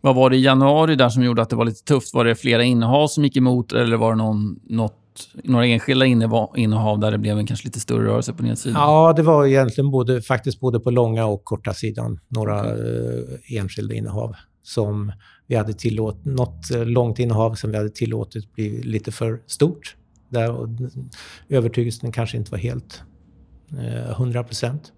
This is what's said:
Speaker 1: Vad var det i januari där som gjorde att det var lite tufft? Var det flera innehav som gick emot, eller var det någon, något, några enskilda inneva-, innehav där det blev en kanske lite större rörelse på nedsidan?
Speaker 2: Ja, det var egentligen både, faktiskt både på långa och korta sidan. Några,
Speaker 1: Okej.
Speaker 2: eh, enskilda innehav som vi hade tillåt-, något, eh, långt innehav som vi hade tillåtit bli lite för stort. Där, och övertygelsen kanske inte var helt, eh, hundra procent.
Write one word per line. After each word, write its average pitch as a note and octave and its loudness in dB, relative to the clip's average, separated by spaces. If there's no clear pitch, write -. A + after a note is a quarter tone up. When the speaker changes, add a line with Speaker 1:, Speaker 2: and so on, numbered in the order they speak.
Speaker 1:
Vad C3+ 4
var C3 6
det C3 4
i C3 4
januari C#3+ 4
där B2+ 4
som B2 2
gjorde A#2+ 2
att A2+ 0
det A#2+ -2
var A2+ 0
lite A2+ -6
tufft? C3+ 0
Var A#2+ 2
det A#2 2
flera A#2 2
innehav B2 2
som D3 0
gick C3+ 0
emot, B2 0
eller A#2 2
var A2+ 2
det A2 2
någon, G#2+ -2
något, A2+ -4
några B2 2
enskilda B2+ 2
inneva-, A2+ 2
innehav A2 0
där G#2+ 0
det G#2+ -2
blev G#2 -2
en G#2 -2
kanske A2 -6
lite A2 -10
större A2+ -2
rörelse A2+ -2
på A#2+ -6
nedsidan? A#2 -2
Speaker 2:
Ja, D#3 8
det D#3+ 4
var D3+ 6
egentligen C3+ 2
både, B2+ 0
faktiskt B2+ -2
både A#2+ 0
på B2 -2
långa A2+ 2
och G#2 -2
korta G#2 -6
sidan. A2 -6
Några, G#2 -2
Speaker 1:
Okej. A#1 -4
Speaker 2:
eh, A2 -6
enskilda G#2+ -6
innehav A2 -8
som G#2 -4
vi B2 -2
hade G#2+ 0
tillåt-, A2 -4
något, B2+ -4
eh, A#2 -2
långt A#2+ 0
innehav A2+ 2
som A2 -6
vi G#2+ -4
hade G#2+ -2
tillåtit A2 -8
bli A2 -6
lite A2 -6
för A2+ -6
stort. - -2
Där, A#2+ -2
och A#2+ -8
övertygelsen A#2 -2
kanske A2+ -4
inte G#2+ -8
var G#2 -8
helt, - -8
eh, A#2+ -8
hundra A#2+ -4
procent. B2+ -8